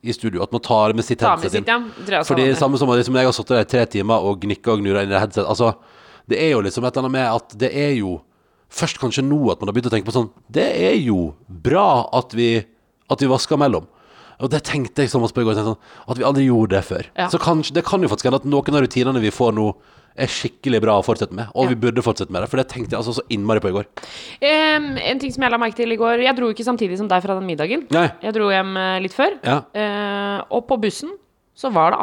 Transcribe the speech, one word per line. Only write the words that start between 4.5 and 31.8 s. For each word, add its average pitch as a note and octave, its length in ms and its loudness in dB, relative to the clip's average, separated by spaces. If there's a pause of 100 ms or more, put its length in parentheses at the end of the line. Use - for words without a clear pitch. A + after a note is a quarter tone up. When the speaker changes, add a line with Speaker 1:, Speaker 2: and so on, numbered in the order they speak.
Speaker 1:
og G2+ 100 -2
gnurret G2 220 2
inn - 20 -6
i G2 80 0
det G2 80 2
headset. G2+ 240 -2
Altså, A2 240 2 (560)
det A#2 160 0
er D#3+ 80 2
jo A2+ 80 2
liksom G2+ 240 -4
et B2 80 -2
eller C3 160 -2
annet C3 80 -2
med B2+ 100 0 (140)
at - 160 -20
det B2+ 160 -2
er C#3+ 240 0
jo F#2 220 -4 (500)
først - 320 -6
kanskje C3 240 -2
nå D3 240 2
at E2+ 160 0
man G2+ 80 -4
har - 0 -
begynt A#2+ 160 0
å A2 80 0
tenke A2 160 -4
på - 0 -
sånn, A#2 160 0 (160)
det F3+ 320 0
er - 240 2
jo F#2 300 0 (180)
bra C3 540 2 (100)
at A#2+ 240 -2
vi, A#2 220 2 (500)
at C3+ 160 0
vi C3 80 4
vasker C#3+ 240 0
mellom. G#2+ 300 2 (500)
Og B2+ 160 -4
det D3+ 140 0
tenkte C#3+ 340 -2
jeg C3 80 2
sånn B2 140 2 (100)
på B2 80 0
i A#2 60 2
går, G#2+ 100 2
tenkte G#2+ 140 -2
sånn, - 420 -12
at A#2+ 60 -4
vi - 80 -2
aldri C#3 180 4
gjorde A2 300 4
det G2 100 2
før. - 220 -6 (100)
Speaker 2:
Ja. F3+ 160 0
Speaker 1:
Så E3 80 0
kanskje, D#3+ 320 0
det E3 140 0
kan F#3 180 2
jo - 60 0
faktisk G#2 180 -2
hende C3 80 2
at - 80 -4
noen C#3+ 320 0
av C#3 80 4
rutinene B2+ 380 0
vi G#2 100 2
får A2+ 240 2
nå G#2+ 140 2 (420)
er B2+ 160 -4
skikkelig - 540 -2
bra G#2+ 160 6
å F#2+ 80 0
fortsette G#2+ 260 -2
med, G#2+ 140 -8 (100)
og B2+ 80 4
Speaker 2:
Ja. B2 60 0
Speaker 1:
vi B2 60 0 (100)
burde A#2 180 0
fortsette G#2 240 0
med F#2 140 -2
det, A2+ 80 -6
for C3 100 0
det B2+ 80 0
tenkte - 240 -8
jeg G#2+ 60 -4
altså A2+ 180 -4
så - 60 -6 (100)
innmari G#2+ 300 2
på F#2+ 80 0
i - 80 -2
går. G#2 80 -6 (580)
Speaker 2:
Em, D#4 400 2 (160)
en C4 160 -2
ting C4 160 -6
som C4+ 80 -4
jeg B3+ 80 2
la A#3 80 0
merke A3+ 220 -2
til A#3 120 0
i A3+ 60 -2
går, A#3 240 2
jeg B3+ 160 2
dro A#3+ 160 0
ikke A3+ 140 -6
samtidig G#3 320 -2
som G#3+ 100 -4
deg F3+ 160 2
fra G3 80 -2
den F#3+ 160 -4
middagen. F3+ 400 -4
Speaker 1:
Nei. E3 220 2 (100)
Speaker 2:
Jeg G#3+ 140 -6
dro G#3 160 2
hjem, F#3+ 260 0
eh, F#3 240 -2
litt F#3+ 160 -8
før. D#4 240 0
Speaker 1:
Ja. C3+ 160 0 (160)
Speaker 2:
Eh, G3+ 760 -4
og A#3+ 160 -4
på C4 140 0
bussen D4 340 -4 (420)
så C4 160 -4
var E3 220 4